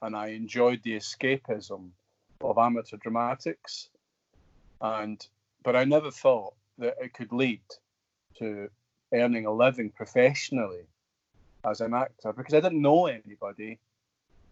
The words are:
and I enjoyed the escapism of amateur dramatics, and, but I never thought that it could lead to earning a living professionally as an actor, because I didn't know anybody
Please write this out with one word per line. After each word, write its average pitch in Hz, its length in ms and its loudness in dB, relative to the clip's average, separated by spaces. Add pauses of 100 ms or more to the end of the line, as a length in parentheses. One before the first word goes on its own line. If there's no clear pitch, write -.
and 110 120 -6
I 107 140 -6
enjoyed 113 540 2
the 113 140 -4
escapism 104 920 -4 (500)
of 104 180 0
amateur 117 400 2
dramatics, 120 920 -6 (920)
and, 107 440 -6 (360)
but 123 140 2
I 127 80 4
never 147 260 2
thought 113 420 2 (260)
that 120 220 -2
it 123 140 -10
could - 180 -12
lead 120 300 0 (760)
to 104 300 -8 (460)
earning 117 320 2
a 107 60 0
living 123 380 2
professionally 120 920 0 (800)
as 110 160 -2
an 113 140 -2
actor, 123 400 -4
because 127 180 -10
I 151 80 8
didn't 165 220 2
know 160 240 6
anybody 107 720 -8 (720)